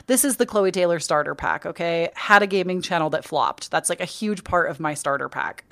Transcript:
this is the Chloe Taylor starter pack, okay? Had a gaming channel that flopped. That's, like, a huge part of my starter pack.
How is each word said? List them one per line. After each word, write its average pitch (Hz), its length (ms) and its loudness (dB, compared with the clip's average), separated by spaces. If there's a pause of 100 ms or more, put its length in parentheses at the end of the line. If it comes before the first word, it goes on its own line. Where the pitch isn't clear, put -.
this 254 180 4
is 277 120 0
the 240 100 2
Chloe 202 240 2
Taylor 175 300 2
starter 147 340 0
pack, - 320 -4
okay? 170 480 -2
Had 208 300 6
a - 20 0
gaming 185 360 0
channel 160 280 0
that - 140 -4
flopped. - 480 -2
That's, - 160 0
like, 175 120 -4
a 180 40 -4
huge 208 400 -6
part 175 260 0
of 151 80 -10
my 151 160 -4
starter 139 340 -2
pack. - 440 -8